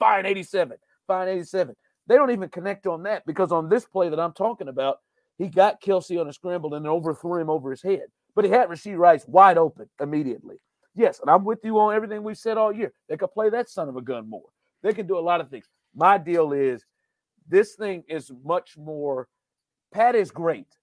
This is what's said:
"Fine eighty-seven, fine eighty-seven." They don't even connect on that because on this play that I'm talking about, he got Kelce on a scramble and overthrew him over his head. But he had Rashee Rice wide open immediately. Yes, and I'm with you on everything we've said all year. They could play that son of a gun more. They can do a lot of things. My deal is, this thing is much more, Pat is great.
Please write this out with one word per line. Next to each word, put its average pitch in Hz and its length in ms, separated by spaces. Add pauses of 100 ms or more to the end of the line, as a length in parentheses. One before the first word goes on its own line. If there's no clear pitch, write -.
"Fine 196 260
eighty-seven, 185 500 (300)
fine 185 220
eighty-seven." 175 480 (320)
They 233 80
don't 269 160
even 190 160
connect 196 400
on 165 160
that 202 220
because 160 260
on 160 160
this 226 160
play 180 240
that 151 100
I'm 165 140
talking 202 360
about, 135 300 (400)
he 185 100
got 185 320
Kelce 180 400
on 156 80
a 147 40
scramble 165 420
and 151 120
overthrew 170 540
him 160 80
over 147 220
his 131 120
head. 190 240 (280)
But 208 100
he 190 60
had 220 180
Rashee 170 300
Rice 170 300
wide 180 300
open 160 300 (120)
immediately. 143 560 (380)
Yes, 196 260
and 139 100
I'm 190 140
with 220 180
you 220 160
on 214 160
everything 214 280
we've 214 140
said 220 220
all 214 140
year. 208 200 (160)
They 156 80
could 180 160
play 214 180
that 233 180
son 160 200
of 127 80
a 127 60
gun 117 260
more. 107 200 (340)
They 214 100
can 196 140
do 185 100
a 170 40
lot 170 200
of 143 80
things. 131 200 (260)
My 185 240
deal 160 340
is, 135 320 (640)
this 196 260
thing 196 340
is 151 220 (140)
much 170 320
more, 147 520 (640)
Pat 240 220
is 208 160
great. 165 380 (140)